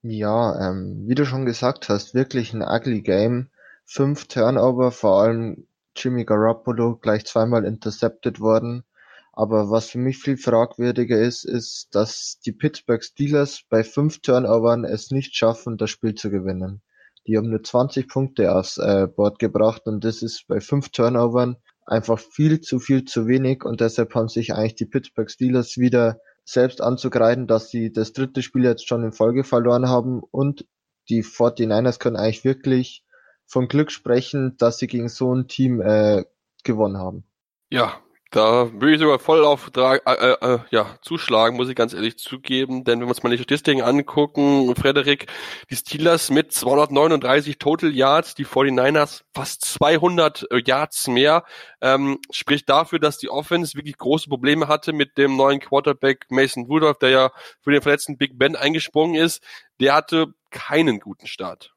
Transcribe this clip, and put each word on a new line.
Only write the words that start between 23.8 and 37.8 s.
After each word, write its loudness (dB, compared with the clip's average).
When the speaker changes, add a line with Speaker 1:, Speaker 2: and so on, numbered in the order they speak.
Speaker 1:
deshalb 0
haben 0
sich -4
eigentlich -2
die -6
Pittsburgh -6
Steelers -2
wieder 2
selbst 0
anzugreifen, 0
dass 0
sie -4
das -4
dritte -6
Spiel 0
jetzt 0
schon -2
in -4
Folge 0
verloren 2
haben -2
und -4
die 0
forty-niners 0
können -2
eigentlich -2
wirklich -2
von -2
Glück 0
sprechen, -2
dass 0
sie -6
gegen -6
so -2
ein -2
Team, 0
äh, 2
gewonnen -2
haben. -10
Speaker 2:
Ja, -2